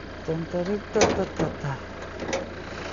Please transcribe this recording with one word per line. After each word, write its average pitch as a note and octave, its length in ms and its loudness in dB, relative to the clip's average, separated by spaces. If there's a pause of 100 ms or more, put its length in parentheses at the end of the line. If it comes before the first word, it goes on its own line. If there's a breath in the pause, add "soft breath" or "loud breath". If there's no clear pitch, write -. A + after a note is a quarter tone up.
(260)
Тин-тири-та-та-та-та. F3 1500 2 (1160)